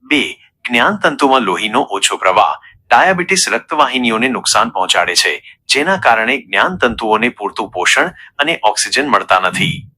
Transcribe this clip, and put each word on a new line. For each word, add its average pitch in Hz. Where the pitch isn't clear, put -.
બે, 277
જ્ઞાનતંતુમાં 135
લોહીનો 107
ઓછો 98
પ્રવાહ. 92
ડાયાબિટીસ 180
રક્તવાહિનીઓને 127
નુકસાન 110
પહોંચાડે 90
છે, -
જેના 165
કારણે 117
જ્ઞાનતંતુઓને 113
પૂરતું 101
પોષણ 104
અને 147
ઓક્સિજન 107
મળતા 98
નથી. 92